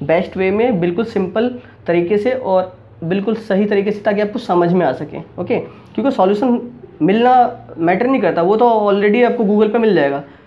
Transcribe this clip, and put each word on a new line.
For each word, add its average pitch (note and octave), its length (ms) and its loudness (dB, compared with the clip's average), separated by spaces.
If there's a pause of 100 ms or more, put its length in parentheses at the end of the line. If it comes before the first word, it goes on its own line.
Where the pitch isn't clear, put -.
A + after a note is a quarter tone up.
Best E3 340 -2
वे F#3+ 140 0
में, A3 280 0
बिल्कुल F3 260 -2
simple A3 440 -2 (380)
तरीके F3 300 0
से A3+ 140 -2
और F#3+ 440 -2 (280)
बिल्कुल G3 320 -2
सही G3+ 300 0
तरीके G3+ 260 0
से, G#3 80 -8
ताकि G3+ 220 0
आपको G#3 180 -4
समझ F3 340 0
में F3+ 120 2
आ C3+ 60 0
सके। D3 280 -10 (220)
ओके, F#3 180 -4 (360)
क्योंकि B3+ 160 -2
solution A3+ 480 0 (420)
मिलना A#3 640 2 (120)
matter F3+ 300 0
नहीं C4 140 0
करता, E3+ 200 0
वो F#3+ 160 2
तो A#3+ 120 4 (220)
already G#3 340 2
आपको A3+ 180 0
Google G#3 280 2
पे A#3+ 60 0
मिल A3+ 180 2
जाएगा, C#3+ 280 0 (240)